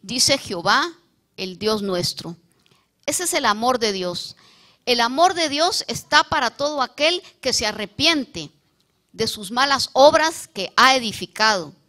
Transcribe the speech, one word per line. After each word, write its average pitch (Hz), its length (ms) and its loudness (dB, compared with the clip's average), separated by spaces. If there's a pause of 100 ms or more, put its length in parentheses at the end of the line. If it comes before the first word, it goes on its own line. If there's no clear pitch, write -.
dice 247 340 0
Jehová, 226 560 0 (420)
el 185 220 -10
Dios 214 240 -2
nuestro. 175 540 -4 (720)
Ese 302 160 -4
es 339 100 -4
el 294 120 0
amor 226 340 0
de 220 120 0
Dios. 180 440 -6 (500)
El 240 160 0
amor 285 320 2
de 330 160 -2
Dios 320 380 0
está 320 380 2
para 262 260 -2
todo 285 320 -4
aquel 330 400 -2 (180)
que 247 120 -2
se 233 120 -2
arrepiente 214 840 -2 (640)
de 214 140 -2
sus 208 220 -10
malas 254 440 0
obras 311 540 4
que - 280 -8
ha 262 200 6
edificado. 214 760 -2 (160)